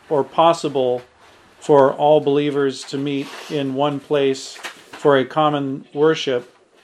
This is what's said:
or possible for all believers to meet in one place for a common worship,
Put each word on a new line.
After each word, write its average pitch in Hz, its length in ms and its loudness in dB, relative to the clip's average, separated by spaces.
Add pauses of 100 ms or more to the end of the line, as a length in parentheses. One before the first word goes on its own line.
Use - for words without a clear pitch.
or 143 140 0
possible 139 760 0 (580)
for 139 340 4
all 151 260 4
believers 143 640 -2
to - 140 -10
meet 139 300 -6 (220)
in 139 240 -4
one 143 260 -2
place 139 560 -2
for - 600 -2
a 131 80 0
common 147 680 -2
worship, 143 640 -2 (260)